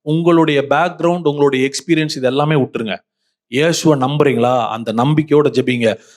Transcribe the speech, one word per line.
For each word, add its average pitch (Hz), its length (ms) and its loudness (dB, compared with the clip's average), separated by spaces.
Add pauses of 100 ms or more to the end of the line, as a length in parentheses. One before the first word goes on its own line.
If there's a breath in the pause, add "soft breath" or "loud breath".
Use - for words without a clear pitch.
உங்களுடைய 156 680 2
பேக்ரவுண்ட், 165 580 0
உங்களுடைய 139 420 0
எக்ஸ்பீரியன்ஸ், 156 460 -4
இது 135 60 -8
எல்லாமே 143 340 0
விட்டுருங்க. 113 420 -2 (500)
இயேசுவை 147 640 0
நம்புறீங்களா? 123 580 0
அந்த 113 260 -8
நம்பிக்கையோட 147 540 2
ஜெபிங்க. 123 520 0 (180 soft breath)